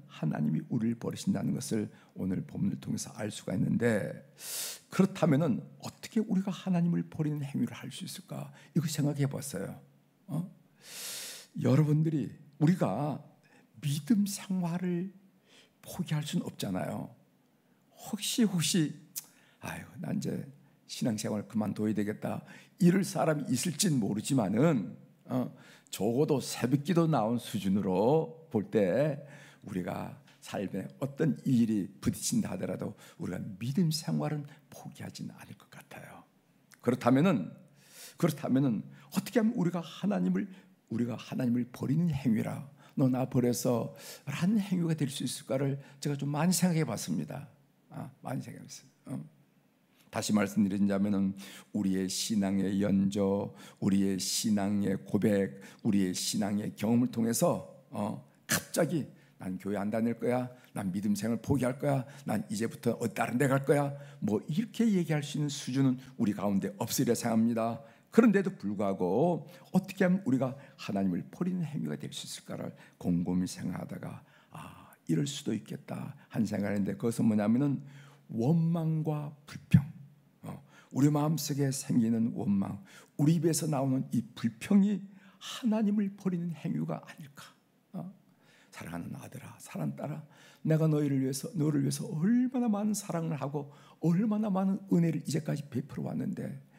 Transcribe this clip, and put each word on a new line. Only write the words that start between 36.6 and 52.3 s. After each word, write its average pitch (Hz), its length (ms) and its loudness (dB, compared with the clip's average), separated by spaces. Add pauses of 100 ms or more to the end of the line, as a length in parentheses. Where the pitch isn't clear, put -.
그렇다면은, 127 720 4 (640)
그렇다면은 135 680 2 (320)
어떻게 - 240 0
하면 220 160 4
우리가 175 240 0
하나님을, 185 680 -2 (400)
우리가 117 280 -2
하나님을 120 560 -2
버리는 156 380 0
행위라, 110 580 0 (260)
"너 127 140 4
나 127 200 0
버려서" 123 680 2 (300)
라는 175 360 2
행위가 170 340 0
될 151 160 0
수 - 140 -6
있을까를 139 560 -2 (180)
제가 143 180 -2
좀 143 120 -4
많이 147 240 2
생각해 160 320 4
봤습니다. - 640 -4 (420)
아, - 180 -12 (140)
많이 131 180 -6
생각했어요. - 480 -14 (180)
어. 156 180 -8 (840)
다시 110 220 -2
말씀드리자면은 101 1000 4 (380)
우리의 95 360 0
신앙의 98 720 0